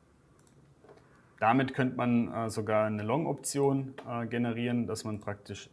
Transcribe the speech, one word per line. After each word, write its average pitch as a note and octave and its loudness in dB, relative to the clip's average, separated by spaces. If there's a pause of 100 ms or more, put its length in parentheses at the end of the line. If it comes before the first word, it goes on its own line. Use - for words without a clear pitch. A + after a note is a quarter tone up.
(1400)
Damit C3 4
könnte B2+ 0
man, A#2+ 2
äh, A2+ -2
sogar G#2+ 2
eine G#2+ -2
Long-Option, C#3 0 (140)
äh, A#2 -4
generieren, A#2+ 0
dass A2 -6
man G#2+ -4
praktisch - -10